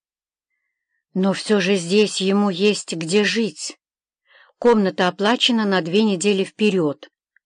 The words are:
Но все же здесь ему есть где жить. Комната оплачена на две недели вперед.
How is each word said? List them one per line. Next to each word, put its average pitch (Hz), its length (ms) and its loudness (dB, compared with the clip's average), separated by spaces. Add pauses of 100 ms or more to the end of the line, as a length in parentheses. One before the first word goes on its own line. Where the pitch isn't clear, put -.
(1160)
Но 190 180 0
все 208 280 -2
же 190 160 0
здесь 190 440 0
ему 196 300 0
есть 196 440 -2
где 170 300 0
жить. 196 540 -6 (800)
Комната 202 480 2
оплачена 214 580 0
на 196 180 0
две 170 200 0
недели 196 400 0
вперед. 185 680 -2 (360)